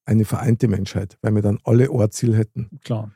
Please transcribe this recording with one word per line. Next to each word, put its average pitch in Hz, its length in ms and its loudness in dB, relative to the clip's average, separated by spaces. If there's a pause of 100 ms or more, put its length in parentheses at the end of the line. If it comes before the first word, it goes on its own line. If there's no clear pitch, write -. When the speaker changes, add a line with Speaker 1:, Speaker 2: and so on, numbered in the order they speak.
Speaker 1:
eine 110 220 2
vereinte 117 420 0
Menschheit, 98 540 -4
weil 110 120 -2
wir 104 80 0
dann 101 220 0
alle 120 260 4
ein 110 220 0
Ziel 113 240 0
hätten. 110 340 -4 (140)
Speaker 2:
Klar. 107 320 -8